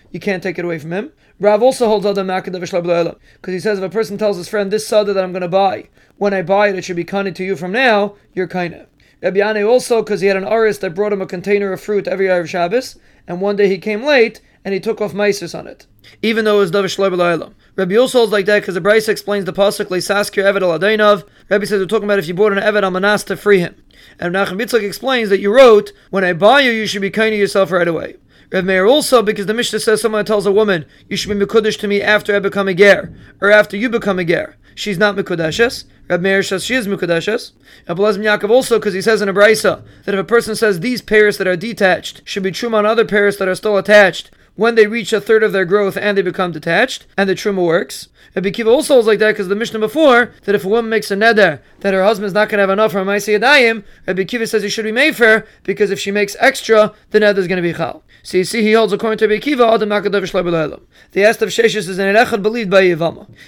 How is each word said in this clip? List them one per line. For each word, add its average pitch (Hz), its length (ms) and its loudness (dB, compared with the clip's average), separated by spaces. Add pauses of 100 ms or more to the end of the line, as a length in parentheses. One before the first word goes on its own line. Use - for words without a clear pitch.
(120)
you 175 80 -12
can't 185 240 -4
take 180 160 -6
it 175 60 -6
away 170 120 -4
from 156 140 -12
him. 214 200 -8 (280)
Rav 208 240 2
also 254 240 2
holds 208 180 0
other 202 200 -2
makar 185 260 -6
davar 180 120 -10
shelo 175 200 -4
b'leila, 170 320 -2 (260)
'cause 185 120 -8
he 180 80 -6
says 202 160 -2
if 190 80 -6
a 185 40 -6
person 202 280 -4
tells 208 180 0
his 175 140 -12
friend, 202 220 -4
"This 214 140 -2
sada 208 280 0
that 190 100 0
I'm 185 80 -8
gonna 180 160 -6
buy, 190 380 0 (320)
when 202 160 -2
I 190 100 -2
buy 202 260 2
it, 190 60 -4
it 180 80 -8
should 180 120 -8
be 170 80 -4
kinda 196 280 -6
to 185 120 -10
you 190 120 -4
from 180 160 -8
now," 208 420 2 (220)
you're 180 120 -2
kinda. 175 380 -8 (380)
Rabbi 185 160 0
Yanai 208 280 0
also, 240 360 2
'cause 208 180 -4
he 190 60 2
had 196 100 2
an 190 60 -4
aris 214 340 0
that 185 160 -6
brought 208 180 -2
him 196 100 -2
a 185 40 -6
container 190 480 -2
of 185 80 -8
fruit 196 260 -2
every 190 200 0
Erev 175 200 0
Shabbos, 185 500 -2 (300)
and 180 140 -8
one 202 140 -2
day 202 120 0
he 190 100 -2
came 214 260 -6
late, 262 360 2 (240)
and 196 100 -6
he 190 60 -4
took 214 220 -6
off 202 120 -4
meisus 202 440 -2
on - 80 -12
it, - 220 -20 (340)
even 220 240 0
though 208 120 4
it - 20 4
was 185 120 0
davar 196 120 0
shelo 190 280 -2
b'leila. 175 400 -2 (240)
Rabbi 185 200 -2
also 247 240 2
holds 220 120 2
like 202 140 0
that 208 180 2
'cause 185 120 -6
the 185 60 -4
Brisa 214 280 2
explains 202 360 -4
the 185 80 -6
pasuk, 202 340 -2
"Leisaskir 196 560 -2
Eved 196 180 0
Al 170 160 0
Adainav." 208 460 2 (260)
Rabbi 202 160 0
says, 196 140 -2
"We're 185 80 -2
talking 208 180 -2
about 202 140 0
if 156 80 -4
you 180 80 -6
bought 208 160 2
an 196 80 -2
Eved 208 240 0
Al 190 80 -2
Manas 196 320 0
to 190 120 -8
free 202 240 0
him." 175 140 -4 (460)
And 175 160 -4
Nachum 190 260 -4
Yitzchak 240 220 -2
explains 233 460 -4
that 196 100 2
you 202 120 0
wrote, 226 400 6 (200)
"When 196 120 -2
I 180 100 0
buy 208 280 4
you, 254 100 2
you 220 140 -2
should 196 160 -6
be 196 80 -4
kind 220 220 0
to 214 60 -2
yourself 196 340 0
right 175 160 0
away." - 300 -6 (340)
Rav 185 140 -2
Meir 190 200 0
also, 254 380 4
because 196 240 -4
the 214 60 -2
Mishnah - 260 -4
says 214 200 0
someone 214 260 -2
tells 202 200 -2
a 202 60 2
woman, 190 340 0 (240)
"You 202 80 -6
should - 120 -8
be 202 160 -2
Mekudesh 214 340 0
to 214 80 -6
me 202 160 0
after 208 320 0
I 202 40 0
become 196 280 -2
a 190 80 -2
ger, 190 340 4 (320)
or 196 80 2
after 208 260 4
you 226 140 -2
become 208 300 -2
a 180 40 -4
ger." 170 320 -2 (200)
She's 202 240 -6
not 208 160 2
Mekudeshes. 190 680 -2 (240)
Rav 180 120 0
Meir 196 220 2
says 190 200 -6
she 240 120 -2
is 226 120 -2
Mekudeshes. 190 640 -4 (360)
And 170 100 -6
Belazim 208 260 0
Yaakov 208 260 0
also, 233 300 4
'cause 208 140 -2
he 185 80 -4
says 208 220 0
in 196 60 -2
a 190 40 -4
Brisa 208 480 4 (240)
that 202 80 -4
if 196 60 -2
a 190 40 -4
person 214 320 0
says 202 260 0
these 240 200 -4
pairs 208 360 2
that 190 100 -4
are 180 80 0
detached 190 720 -2
should - 180 -6
be 190 80 -4
truma 233 240 -4
on 208 100 2
other 220 200 2
pairs 202 320 0
that 196 100 -4
are 185 80 -2
still 208 220 -2
attached, 202 520 4 (260)
when 226 200 0
they 214 100 6
reach 220 280 -4
a 214 80 0
third 220 200 2
of 214 100 2
their 190 140 0
growth 196 340 0
and 208 160 -2
they 196 60 2
become 180 300 -4
detached, 170 560 -2 (100)
and 196 100 0
the 190 60 0
truma 190 320 -2
works. 175 440 -2 (260)
Rabbi 190 160 -2
Kiva 220 180 -2
also 277 260 4
holds 226 120 4
like 220 120 4
that 214 160 2
'cause 202 120 -6
the 196 80 -2
Mishnah 220 240 -6
before, 240 520 2 (140)
that 202 80 0
if 202 120 -2
a - 20 -6
woman 220 220 0
makes 220 200 -2
a 202 60 -4
neder 202 440 4 (220)
that 196 120 -2
her 190 100 0
husband's 202 300 0
not 208 160 0
gonna 208 120 0
have 196 80 2
enough 208 220 2
for 202 80 -2
a 190 60 -2
Ma'aseh 202 340 0
Yadayim, 233 440 4 (240)
Rabbi 185 160 -2
Kiva 226 220 -4
says 214 180 -2
he 202 60 -6
should 214 160 -4
be 220 60 -4
mefer, 220 520 2 (200)
because 196 280 -2
if 196 80 -4
she 196 120 -6
makes 202 280 -2
extra, 220 540 2 (180)
the 208 80 4
neder 208 200 4
is 180 80 -2
gonna 180 140 -2
be 170 120 -2
chal. - 300 -8 (180)
So - 160 -6
you 185 60 4
see, 226 180 -4
he 214 120 4
holds 220 200 4
according 220 260 -2
to 220 80 4
Rabbi 214 120 0
Kiva, 247 260 0
Adam 220 240 2
Makar 202 200 -2
Davar 196 120 0
Shelo 185 220 -4
B'Leila. 165 360 -4 (320)
They 190 140 2
asked 220 160 2
if 208 80 0
Sheshes 196 400 0
is 185 100 -6
an 196 160 0
Echad 226 260 2
believed 214 280 -2
by 190 140 6
Yevama. 170 440 -2 (200)